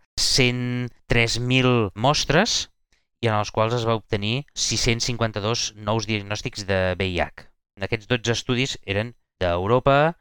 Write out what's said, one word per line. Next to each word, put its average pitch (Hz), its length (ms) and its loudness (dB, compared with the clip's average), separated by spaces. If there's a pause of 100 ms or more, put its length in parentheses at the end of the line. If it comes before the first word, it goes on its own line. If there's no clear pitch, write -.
(200)
cent 123 720 0 (180)
tres 117 320 2
mil 123 560 4
mostres 143 720 2 (560)
i 117 60 2
en 107 80 2
els 104 120 -4
quals 110 240 0
es 117 140 -2
va 113 80 2
obtenir 110 560 -4
sis-cents - 560 0
cinquanta-dos 110 720 -2
nous 107 260 -2
diagnòstics 104 640 -6
de 92 320 0
V 95 80 0
I 87 160 0
H. - 240 -12 (400)
Aquests 113 220 -4
dotze 117 260 0
estudis 127 480 -2
eren 107 300 -4 (260)
d'Europa, 123 800 2